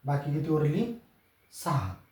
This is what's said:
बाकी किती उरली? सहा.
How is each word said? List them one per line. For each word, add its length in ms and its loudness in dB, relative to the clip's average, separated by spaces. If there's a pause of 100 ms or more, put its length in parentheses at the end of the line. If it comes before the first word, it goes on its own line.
बाकी 280 -2
किती 180 -2
उरली? 500 2 (640)
सहा. 300 0 (180)